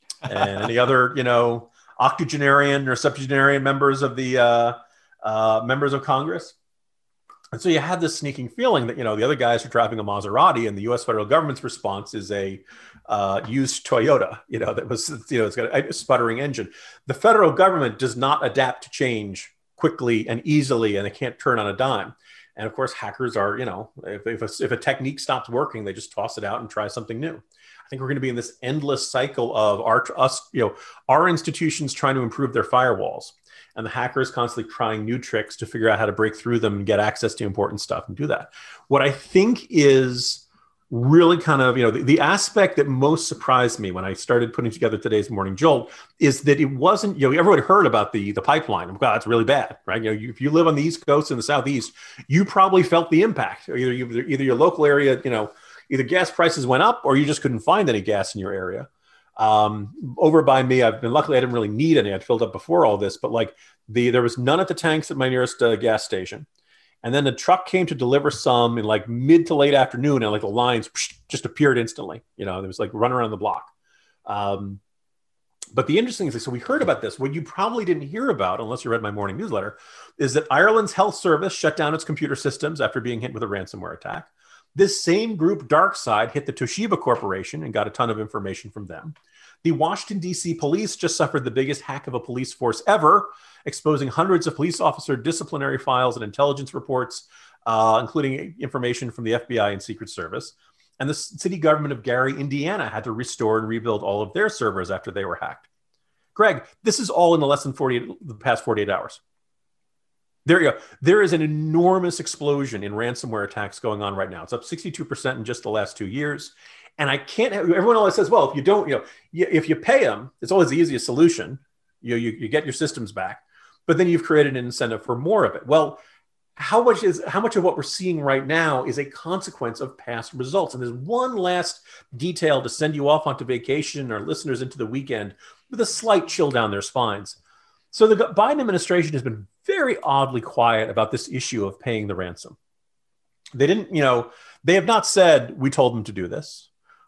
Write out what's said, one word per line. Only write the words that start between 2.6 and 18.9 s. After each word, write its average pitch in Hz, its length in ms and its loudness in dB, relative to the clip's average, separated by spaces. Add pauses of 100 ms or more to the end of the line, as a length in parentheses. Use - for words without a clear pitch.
or 127 80 0
septuagenarian 139 640 2
members 135 400 2
of 123 140 -2
the, 127 220 -2
uh, 120 340 4 (500)
uh, 110 420 2
members 135 280 0
of 135 100 -4
Congress. 151 520 -4 (1000)
And 117 80 -10
so 185 80 -2
you 160 120 4
have 170 200 -4
this 165 180 -2
sneaking 131 300 -8
feeling 208 380 0
that, 120 100 -6
you 123 80 -6
know, 107 100 0
the 107 80 0
other 139 120 2
guys 120 300 0
are 127 40 -16
driving 117 300 2
a 107 60 -6
Maserati 113 640 2
and 101 100 -4
the 98 60 -8
U 117 120 0
S 120 100 -4
federal 107 220 -2
government's 143 360 0
response 104 520 -8
is 101 180 -8
a, 98 320 -6 (420)
uh, 98 400 -2
used 131 400 -4
Toyota, 127 640 2
you 113 100 -6
know, 113 140 -2
that - 160 -6
was, 117 220 -6 (180)
you 131 100 -2
know, 110 80 2
it's 98 80 -6
got 120 220 -4
a 147 160 -2
sputtering 120 480 0
engine. 123 320 -8 (340)
The 131 80 -6
federal 214 380 6
government 160 460 2
does 120 180 -4
not 139 280 0
adapt 127 400 -2
to - 60 -20